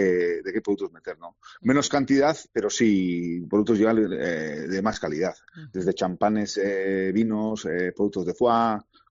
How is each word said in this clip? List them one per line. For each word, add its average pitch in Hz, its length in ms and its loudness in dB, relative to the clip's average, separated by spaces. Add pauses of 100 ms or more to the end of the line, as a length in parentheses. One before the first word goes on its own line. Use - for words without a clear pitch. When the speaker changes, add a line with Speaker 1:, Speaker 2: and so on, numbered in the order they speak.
(440)
Speaker 1:
de 92 100 -8
qué 107 80 -2
productos 98 300 -2
meter, 82 280 -14
¿no? 85 160 -18 (260)
Menos 135 280 2
cantidad, 139 460 2 (160)
pero 104 200 -2
sí 87 800 2
productos 104 280 2
ya, 110 140 4
eh, 113 40 2
de 85 880 -2
más 104 180 -2
calidad. 82 360 -2 (220)
Speaker 2:
Ujú. 156 160 -18
Speaker 1:
Desde 92 200 0
champanes, 101 640 0
eh, 95 560 0
vinos, 110 520 -2
eh, 87 300 -2
productos 101 300 -2
de 87 80 -4
foie, 117 460 2 (320)